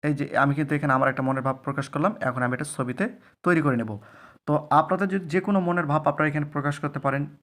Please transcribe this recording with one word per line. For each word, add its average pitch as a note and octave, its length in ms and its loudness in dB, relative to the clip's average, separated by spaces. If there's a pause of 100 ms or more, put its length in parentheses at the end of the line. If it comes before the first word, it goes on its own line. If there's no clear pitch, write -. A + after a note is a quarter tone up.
এই D3 120 0
যে C#3+ 100 -4 (120)
আমি C#3 180 4
কিন্তু D3 200 -2
এখানে C#3+ 180 0
আমার C3+ 160 4
একটা C3+ 140 -2
মনের C3 260 0
ভাব C3 80 -2 (100)
প্রকাশ C#3 220 -4
করলাম, D#3 320 0
এখন B2 220 -2
আমি B2 120 0
এটা D3 120 -4 (100)
ছবিতে B2+ 280 -2 (380)
তৈরি E3+ 200 4
করে C#3 140 4
নেব। A2+ 140 -2 (560)
তো D3 60 2 (180)
আপনাদের F3+ 380 4
যদি F#3 200 -2
যে F3+ 120 2
কোনো G3 200 0
মনের F3 260 0
ভাব D3+ 240 2
আপনারা D3+ 180 0
এখানে D3 260 -2
প্রকাশ C#3+ 240 -2
করতে C#3+ 200 -6
পারেন C#3 240 -2 (200)